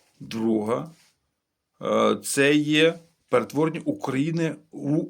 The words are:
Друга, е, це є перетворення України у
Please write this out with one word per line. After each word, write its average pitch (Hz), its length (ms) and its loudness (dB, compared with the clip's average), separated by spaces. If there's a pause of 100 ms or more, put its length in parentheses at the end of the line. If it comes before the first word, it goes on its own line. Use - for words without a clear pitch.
(200)
Друга, 113 680 -2 (920)
е, 107 420 2
це 139 300 2
є 151 440 2 (300)
перетворення 147 560 0
України 151 720 -2 (140)
у 147 400 -2